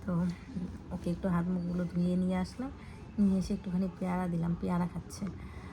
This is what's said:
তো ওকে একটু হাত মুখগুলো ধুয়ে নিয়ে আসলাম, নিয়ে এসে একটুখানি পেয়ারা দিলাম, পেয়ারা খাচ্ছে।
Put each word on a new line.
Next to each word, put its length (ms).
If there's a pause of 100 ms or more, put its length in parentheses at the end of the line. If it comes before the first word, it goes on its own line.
তো 200 (640)
ওকে 200
একটু 180
হাত 180
মুখগুলো 380
ধুয়ে 320
নিয়ে 200
আসলাম, 340 (480)
নিয়ে 200
এসে 160
একটুখানি 340 (100)
পেয়ারা 300
দিলাম, 320
পেয়ারা 340
খাচ্ছে। 320 (460)